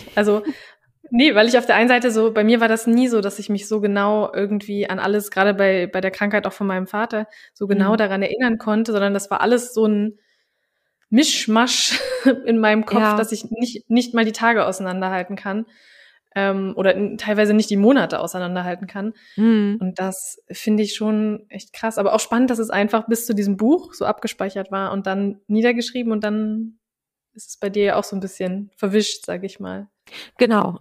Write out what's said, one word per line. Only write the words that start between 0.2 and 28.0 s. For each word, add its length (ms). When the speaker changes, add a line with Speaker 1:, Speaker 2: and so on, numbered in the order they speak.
Speaker 2:
<laughs> 680
Speaker 1:
nee, 240
weil 140
ich 100
auf 80
der 100
einen 120
Seite 220
so, 220
bei 120
mir 160
war 80
das 180
nie 220
so, 120
dass 180
ich 100
mich 180
so 140
genau 520
irgendwie 560
an 120
alles, 300
gerade 240
bei, 340
bei 120
der 120
Krankheit 340
auch 60
von 160
meinem 180
Vater, 400
so 120
genau 280
Speaker 2:
Mhm. 40
Speaker 1:
daran 240
erinnern 360
konnte, 340
sondern 220
das 160
war 100
alles 340
so 120
ein 320
Mischmasch 880
<laughs> 200
in 140
meinem 260
Kopf, 160
Speaker 2:
Ja. 160
Speaker 1:
dass 160
ich 180
nicht, 400
nicht 240
mal 100
die 80
Tage 340
auseinanderhalten 720
kann, 300
ähm, 420
oder 180
n-, 220
teilweise 380
nicht 160
die 80
Monate 420
auseinanderhalten 640
kann. 280
Speaker 2:
Mhm. 440
Speaker 1:
Und 180
das 520
finde 320
ich 120
schon 540
echt 240
krass. 260
Aber 140
auch 80
spannend, 300
dass 80
es 120
einfach 360
bis 200
zu 80
diesem 220
Buch 380
so 100
abgespeichert 640
war 220
und 140
dann 400
niedergeschrieben 640
und 120
dann 540
ist 180
es 60
bei 140
dir 140
ja 120
auch 80